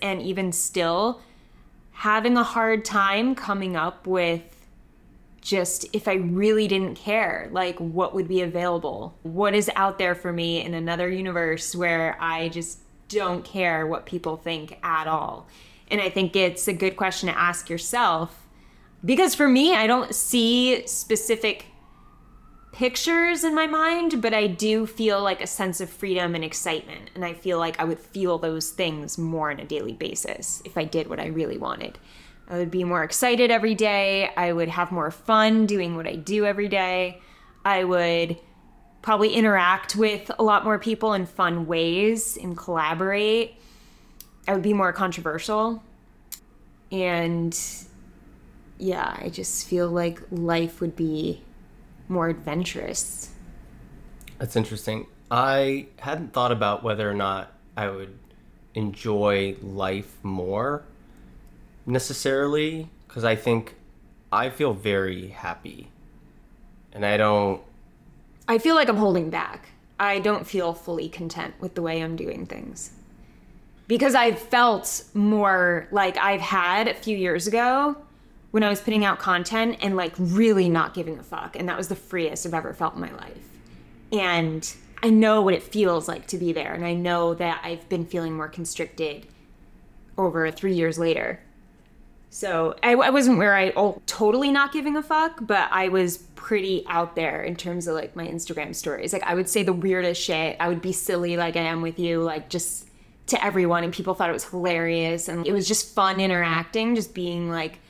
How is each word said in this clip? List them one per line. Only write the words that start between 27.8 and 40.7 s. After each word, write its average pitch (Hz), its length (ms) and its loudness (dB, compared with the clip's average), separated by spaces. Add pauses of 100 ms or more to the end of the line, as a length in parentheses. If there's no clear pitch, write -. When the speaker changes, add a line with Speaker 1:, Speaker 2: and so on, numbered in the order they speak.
Speaker 1:
I 165 40 0
would 165 140 -2
feel 175 400 -2
those 160 320 -4
things 156 480 -4
more 160 320 -2
on 143 80 -6
a - 60 -12
daily 151 280 -6
basis - 720 -8
if - 140 -8
I 156 60 0
did 160 240 -2
what 160 120 -6
I 160 60 -6
really 160 320 -4
wanted. - 400 -8 (500)
I 175 100 -6
would 170 120 -2
be 185 140 0
more 175 200 0
excited 240 460 4
every 220 240 2
day. 196 640 2
I 175 160 2
would 170 160 0
have 175 240 -2
more 160 180 -2
fun 220 560 4
doing 180 300 0
what 165 100 -6
I - 100 -4
do 196 300 0
every 202 220 0
day. 185 520 0 (440)
I 190 200 4
would 170 540 2 (640)
probably 214 320 4
interact 196 600 4
with 214 420 0
a - 40 2
lot 208 220 4
more 214 140 2